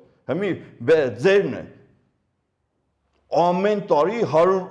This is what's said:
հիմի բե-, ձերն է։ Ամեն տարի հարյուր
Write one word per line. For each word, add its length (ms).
հիմի 240
բե-, 320
ձերն 400
է։ 60
Ամեն 520
տարի 400
հարյուր 480